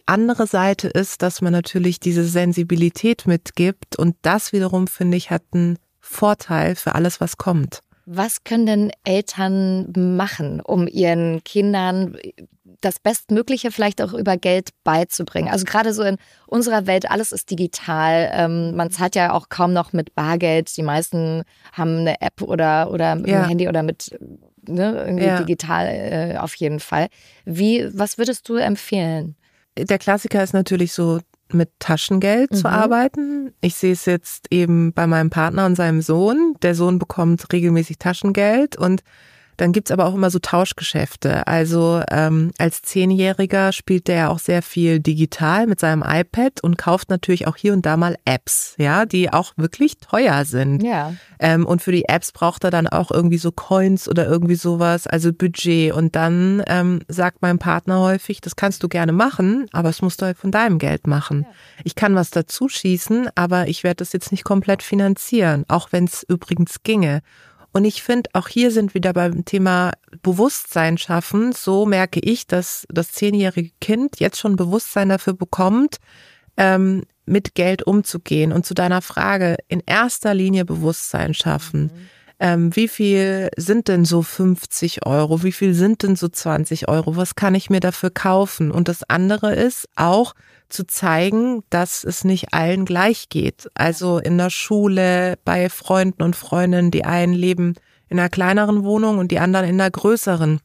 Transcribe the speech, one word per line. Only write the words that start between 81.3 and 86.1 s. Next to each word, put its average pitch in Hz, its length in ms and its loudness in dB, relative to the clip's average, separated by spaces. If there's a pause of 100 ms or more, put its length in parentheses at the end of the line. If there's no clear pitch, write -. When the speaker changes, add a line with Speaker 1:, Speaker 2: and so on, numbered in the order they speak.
Speaker 1:
schaffen. 151 580 -2
Speaker 2:
Mhm. 180 140 -20 (320)
Speaker 1:
Ähm, 170 360 2
wie 226 120 2
viel 190 720 0
sind 208 300 0
denn 175 180 4
so 170 160 2
fünfzig - 840 -2
Euro? 151 380 0
Wie 185 80 2
viel 190 220 2
sind 196 300 2
denn 190 120 4